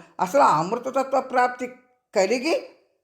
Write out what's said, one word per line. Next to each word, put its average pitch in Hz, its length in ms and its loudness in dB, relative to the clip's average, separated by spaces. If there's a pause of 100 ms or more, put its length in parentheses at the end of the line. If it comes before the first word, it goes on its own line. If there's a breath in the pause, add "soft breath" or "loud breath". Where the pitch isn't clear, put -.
(200 loud breath)
అసలు 190 220 2
ఆ - 180 4
అమృతతత్వ 254 600 -2
ప్రాప్తి 247 480 -2 (460)
కలిగి 240 480 0 (400)